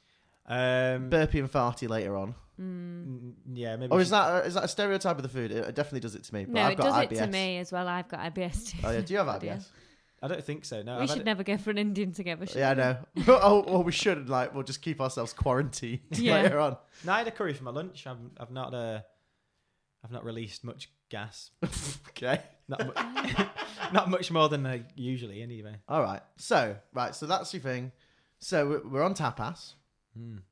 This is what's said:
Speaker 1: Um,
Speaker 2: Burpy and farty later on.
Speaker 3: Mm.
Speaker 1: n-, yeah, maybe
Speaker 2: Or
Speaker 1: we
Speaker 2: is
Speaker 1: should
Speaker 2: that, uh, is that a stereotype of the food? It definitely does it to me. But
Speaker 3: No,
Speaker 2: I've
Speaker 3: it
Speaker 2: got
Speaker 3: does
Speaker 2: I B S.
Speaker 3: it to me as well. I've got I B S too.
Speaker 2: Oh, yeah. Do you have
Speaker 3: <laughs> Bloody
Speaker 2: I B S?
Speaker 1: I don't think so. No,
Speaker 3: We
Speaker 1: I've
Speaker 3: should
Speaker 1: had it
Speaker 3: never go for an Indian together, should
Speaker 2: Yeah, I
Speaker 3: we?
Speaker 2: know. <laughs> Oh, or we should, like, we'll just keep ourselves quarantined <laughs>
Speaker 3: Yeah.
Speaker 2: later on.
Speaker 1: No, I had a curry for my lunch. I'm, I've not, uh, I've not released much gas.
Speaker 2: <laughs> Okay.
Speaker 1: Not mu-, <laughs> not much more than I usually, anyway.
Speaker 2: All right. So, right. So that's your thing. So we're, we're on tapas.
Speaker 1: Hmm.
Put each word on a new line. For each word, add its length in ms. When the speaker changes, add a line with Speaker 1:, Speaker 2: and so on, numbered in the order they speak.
Speaker 1:
Um, 600
Speaker 2:
Burpy 300
and 120
farty 360
later 300
on. 180
Speaker 3:
Mm. 40
Speaker 1:
n-, 720
yeah, 220
maybe 160
Speaker 2:
Or 60
Speaker 1:
we 60
Speaker 2:
is 40
Speaker 1:
should 60
Speaker 2:
that, 300
uh, 40
is 60
that 100
a 60
stereotype 480
of 60
the 60
food? 220
It 240
definitely 240
does 160
it 100
to 80
me. 120
But 80
Speaker 3:
No, 80
Speaker 2:
I've 120
Speaker 3:
it 40
Speaker 2:
got 80
Speaker 3:
does 80
Speaker 2:
I 140
B 100
S. 40
Speaker 3:
it 40
to 60
me 260
as 160
well. 140
I've 200
got 140
I 80
B 140
S 280
too. 120
Speaker 2:
Oh, 80
yeah. 100
Do 120
you 40
have 80
Speaker 3:
<laughs> 20
Bloody 220
Speaker 2:
I 60
B 40
S? 100
Speaker 1:
I 80
don't 140
think 200
so. 180
No, 140
Speaker 3:
We 80
Speaker 1:
I've 60
Speaker 3:
should 80
Speaker 1:
had 60
it 20
Speaker 3:
never 180
go 140
for 140
an 60
Indian 360
together, 320
should 120
Speaker 2:
Yeah, 120
I 40
Speaker 3:
we? 80
Speaker 2:
know. 160
<laughs> 40
Oh, 200
or 200
we 80
should, 380
like, 240
we'll 100
just 180
keep 200
ourselves 320
quarantined 720
<laughs> 120
Speaker 3:
Yeah. 260
Speaker 2:
later 160
on. 180
Speaker 1:
No, 100
I 40
had 100
a 40
curry 220
for 120
my 60
lunch. 360
I'm, 320
I've 120
not, 220
uh, 280
I've 80
not 120
released 400
much 260
gas. 420
Speaker 2:
<laughs> 0
Okay. 300
Speaker 1:
Not 160
mu-, 580
<laughs> 280
not 160
much 220
more 160
than 180
I 180
usually, 460
anyway. 340
Speaker 2:
All 120
right. 200
So, 400
right. 200
So 120
that's 280
your 80
thing. 300
So 300
we're, 180
we're 160
on 120
tapas. 580
Speaker 1:
Hmm. 200